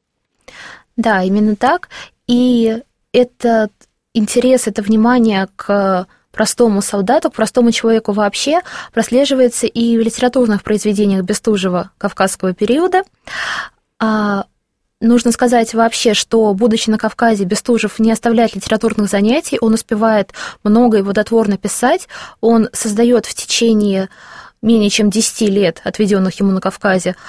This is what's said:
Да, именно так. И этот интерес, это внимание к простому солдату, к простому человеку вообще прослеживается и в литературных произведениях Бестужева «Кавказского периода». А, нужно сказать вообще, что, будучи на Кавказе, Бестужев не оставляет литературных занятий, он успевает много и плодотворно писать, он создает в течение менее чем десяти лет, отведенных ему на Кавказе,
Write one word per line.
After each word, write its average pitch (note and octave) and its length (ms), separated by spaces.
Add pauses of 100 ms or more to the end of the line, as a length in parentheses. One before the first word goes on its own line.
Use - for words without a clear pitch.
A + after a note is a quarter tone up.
(960)
Да, A3 260
именно G#3 340
так. D4+ 320 (380)
И A#3+ 560 (300)
этот A#3 600 (400)
интерес, B3 540
это G#3+ 160
внимание A3 720
к F#3+ 500 (280)
простому G#3+ 480
солдату, A#3 480
к - 40
простому A#3 380
человеку A3+ 400
вообще G#3+ 480 (320)
прослеживается B3+ 720
и A#3 300
в A3+ 40
литературных A3+ 640
произведениях G3+ 600
Бестужева F#3 760
«Кавказского F#3+ 560
периода». F4 520 (920)
А, G#3+ 460 (560)
нужно A#3 320
сказать A#3 420
вообще, A3+ 380
что, G#3+ 420
будучи A3 360
на G#3+ 80
Кавказе, A3 460
Бестужев G#3+ 540
не A3+ 140
оставляет A3+ 420
литературных G#3+ 540
занятий, A3 520
он A3+ 140
успевает A3 580 (320)
много A3 340
и G3 40
плодотворно G3+ 540
писать, B3+ 520 (320)
он A3+ 320
создает A#3 540
в - 80
течение G#3 720 (520)
менее G#3+ 300
чем G#3 200
десяти G#3+ 360
лет, G3 380
отведенных F#3+ 560
ему G3 100
на F#3+ 100
Кавказе, F#3 560 (120)